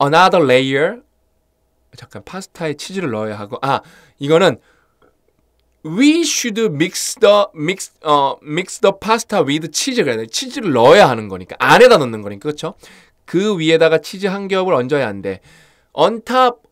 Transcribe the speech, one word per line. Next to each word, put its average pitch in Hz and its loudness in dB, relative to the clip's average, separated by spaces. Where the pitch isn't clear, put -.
another 170 4
layer." 135 0
잠깐, - -20
파스타에 175 -10
치즈를 180 -8
넣어야 107 -6
하고, 104 -12
아, 131 0
이거는 156 2
"We 285 2
should 240 -4
mix 165 -4
the, 202 4
mix, 165 -8
어, 143 0
mix 160 -8
the 196 2
pasta 220 -2
with 156 -4
cheese." 240 -4
그래야 120 -2
돼. 113 -8
치즈를 247 -8
넣어야 151 6
하는 110 -4
거니까. 92 -14
안에다 190 6
넣는 117 -4
거니까. 101 -10
그쵸? 160 -8
"그 196 -2
위에다가 160 4
치즈 190 -8
한 196 -8
겹을 185 -2
얹어야 127 -2
한대. 98 -8
On 214 0
top 247 0